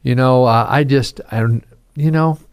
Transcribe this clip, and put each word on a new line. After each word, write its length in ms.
you 120
know, 300
uh, 240
I 160
just, 380
I, 100
you 160
know 280